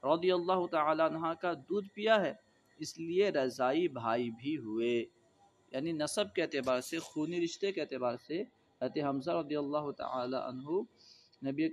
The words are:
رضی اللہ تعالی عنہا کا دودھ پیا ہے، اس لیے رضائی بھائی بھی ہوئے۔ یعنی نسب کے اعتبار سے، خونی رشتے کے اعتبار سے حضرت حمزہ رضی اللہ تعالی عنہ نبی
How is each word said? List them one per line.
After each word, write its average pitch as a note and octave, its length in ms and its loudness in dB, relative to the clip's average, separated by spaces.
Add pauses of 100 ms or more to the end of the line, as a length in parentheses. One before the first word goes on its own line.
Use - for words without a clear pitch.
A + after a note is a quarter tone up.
رضی E3+ 280 4
اللہ F3+ 400 2
تعالی D#3 320 4
عنہا D#3+ 380 0
کا F3+ 100 0 (160)
دودھ G3 260 -2
پیا G#3+ 280 4
ہے، D#3 100 0 (480)
اس D#3 200 -10
لیے F3+ 320 2
رضائی C3+ 560 2 (100)
بھائی A#2 320 0 (100)
بھی C#3+ 180 -4
ہوئے۔ A#2 360 0 (800)
یعنی C#3+ 200 -2
نسب E3 440 -2
کے F3+ 60 0
اعتبار C3 400 0
سے، - 180 -6
خونی E3 440 -2
رشتے F#3+ 280 -2
کے F3+ 100 -4
اعتبار B2+ 340 -2 (120)
سے E3 140 -4 (400)
حضرت B2+ 220 -2
حمزہ C#3 280 0
رضی D3+ 240 -2
اللہ D3 420 -2
تعالی B2+ 400 -4
عنہ C#3 420 -4 (680)
نبی D3 260 0